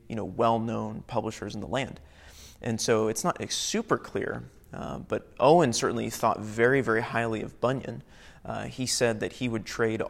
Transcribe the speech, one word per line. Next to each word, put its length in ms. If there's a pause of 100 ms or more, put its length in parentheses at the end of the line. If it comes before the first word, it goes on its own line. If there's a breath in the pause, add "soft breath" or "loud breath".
you 80
know, 80
well-known 840
publishers 480
in 60
the 60
land. 340 (600 loud breath)
And 200
so 260
it's 160
not, 160
it's 160
super 420
clear, 460 (300)
uh, 240
but 420
Owen 320
certainly 380
thought 320
very, 400
very 200
highly 400
of 200
Bunyan. 420 (400 loud breath)
Uh, 220
he 200
said 360
that 100
he 160
would 180
trade 440